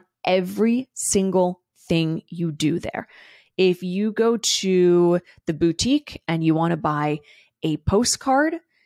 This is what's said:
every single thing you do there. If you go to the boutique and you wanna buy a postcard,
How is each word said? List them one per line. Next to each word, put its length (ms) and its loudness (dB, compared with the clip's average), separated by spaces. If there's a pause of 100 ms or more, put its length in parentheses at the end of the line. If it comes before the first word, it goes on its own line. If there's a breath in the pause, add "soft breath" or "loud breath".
(260)
every 680 0
single 680 0 (260)
thing 420 0
you 220 -6
do 280 -2
there. 280 -10 (500 loud breath)
If 260 2
you 280 -2
go 260 0
to 840 2 (260 soft breath)
the 80 -2
boutique 760 -2
and 160 -2
you 120 4
wanna 220 0
buy 420 -2 (420 soft breath)
a 160 -2
postcard, 760 0 (300)